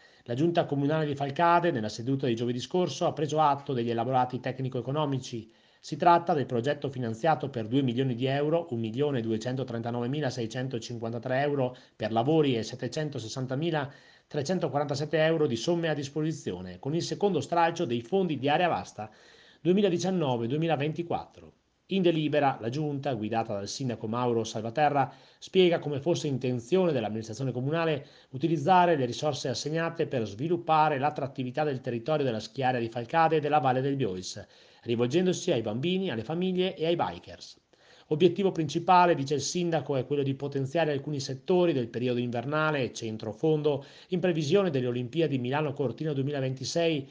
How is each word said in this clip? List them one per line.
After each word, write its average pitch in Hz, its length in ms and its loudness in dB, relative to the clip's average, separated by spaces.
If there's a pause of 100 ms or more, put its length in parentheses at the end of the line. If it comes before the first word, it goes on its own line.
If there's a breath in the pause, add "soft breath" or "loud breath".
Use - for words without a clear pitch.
(240 soft breath)
La 120 100 -6
Giunta 170 300 2
Comunale 143 420 0
di 143 100 -2
Falcade, 170 560 4
nella 110 180 -2
seduta 135 360 -2
di 120 100 2
giovedì 120 260 -2
scorso, 175 440 0
ha 147 60 2
preso 151 300 0
atto 139 320 2
degli 117 160 0
elaborati 123 500 0
tecnico-economici. 131 1120 -4 (300 soft breath)
Si - 160 -10
tratta 175 360 6
del 135 120 2
progetto 143 420 0
finanziato 135 640 0
per 117 180 -4
due 131 140 2
milioni 127 340 0
di 120 100 -2
euro, 151 440 0
un 117 100 -4
milione 127 400 -2
duecentotrentanovanemilaseicentocinquantatré 120 2250 -4
euro 139 340 0 (180 loud breath)
per 110 200 -4
lavori 139 420 4
e 110 80 0
settecentosessantamila 135 1300 -4 (360 loud breath)
trecentoquarantasette 147 960 0
euro 160 240 4
di 120 120 0
somme 170 320 0
a 156 40 2
disposizione, 135 840 -4
con 143 160 -4
il 165 80 0
secondo 170 380 0
stralcio 170 420 2
dei 120 180 -2
fondi 175 380 0
di 131 80 -2
Area 165 220 4
Vasta 107 420 -6 (480 loud breath)
duemiladiciannove 170 880 2
duemilaventiquattro. 147 1040 -2 (360)
In 190 140 2
delibera, 151 600 4
la 110 80 -4
Giunta, 143 440 -2
guidata 110 400 -2
dal 101 140 -4
sindaco 117 400 -6
Mauro 117 380 0
Salvaterra, 131 680 0 (240 loud breath)
spiega 175 420 4
come 147 200 -4
fosse 160 280 0
intenzione 135 680 0
dell'amministrazione 110 580 -4
comunale 147 560 -2 (220 loud breath)
utilizzare 170 640 4
le 131 100 2
risorse 139 440 -2
assegnate 160 580 -2
per 120 180 -2
sviluppare 156 720 2
l'attrattività 135 680 -2
del 135 160 -2
territorio 127 420 -2
della 117 160 0
schiaria 127 400 -2
di 117 80 -2
Falcade 160 480 2
e 156 60 2
della 147 180 2
Valle 131 220 2
del 139 160 0
Biois, 95 500 -6 (360 soft breath)
rivolgendosi 143 680 0
ai 123 100 0
bambini, 160 480 -2
alle 113 140 -4
famiglie 180 520 -2
e 156 100 -4
ai 170 100 2
bikers. 90 640 -8 (480 soft breath)
Obiettivo 175 440 4
principale, 170 640 4
dice 139 200 -2
il 139 60 0
sindaco, 165 540 0
è 127 100 0
quello 143 180 0
di 135 100 0
potenziare 139 580 0
alcuni 139 300 -4
settori 175 500 2
del 127 160 0
periodo 120 320 0
invernale 135 640 0
e 110 80 -2
centro-fondo 139 960 -2 (240 loud breath)
in 180 100 -2
previsione 165 500 2
delle 131 180 0
Olimpiadi 123 520 0
Milano 135 340 -2
Cortina 147 380 -2
duemilaventisei 139 1000 -2